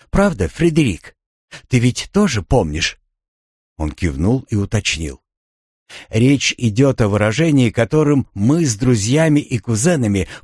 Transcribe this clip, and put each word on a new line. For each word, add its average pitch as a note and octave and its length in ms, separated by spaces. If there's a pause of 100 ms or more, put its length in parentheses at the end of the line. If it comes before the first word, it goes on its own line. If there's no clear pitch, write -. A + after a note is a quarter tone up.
Правда, B2+ 400
Фредерик? D3+ 680 (520)
Ты C3 100
ведь A#2+ 340
тоже D#3 300
помнишь?» D#2+ 560 (800)
Он D#2 140
кивнул F2 580
и A2 80
уточнил. G2 640 (880)
«Речь B2+ 480
идёт B2 440
о G#2+ 80
выражении, A2 640
которым C#3+ 640
мы C#3 320
с A#2 120
друзьями B2+ 640
и B2+ 180
кузенами A2+ 680 (160)